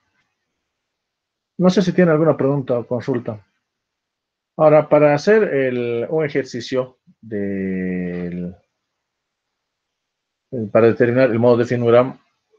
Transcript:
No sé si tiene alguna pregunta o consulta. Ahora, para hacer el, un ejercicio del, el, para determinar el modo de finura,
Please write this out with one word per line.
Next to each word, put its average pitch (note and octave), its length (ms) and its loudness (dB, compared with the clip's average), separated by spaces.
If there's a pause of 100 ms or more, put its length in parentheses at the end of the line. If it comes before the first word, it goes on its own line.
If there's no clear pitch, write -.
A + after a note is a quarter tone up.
(1600)
No F3+ 100 2
sé F#3 140 2
si F3+ 100 -2
tiene F3 200 2
alguna D3+ 240 2
pregunta C3 420 -2
o A2+ 80 -6
consulta. A#2+ 580 -6 (1120)
Ahora, D3+ 320 4
para D3 260 4
hacer G#3 280 2
el, B2 680 -2
un D#3+ 160 -2
ejercicio C3 760 -6 (200)
del, F#2 1400 -6 (2000)
el, A2 180 -8
para A2+ 160 4
determinar A#2+ 440 2
el A2+ 80 -2
modo A#2+ 200 4
de A#2+ 80 0
finura, A#2+ 520 2 (400)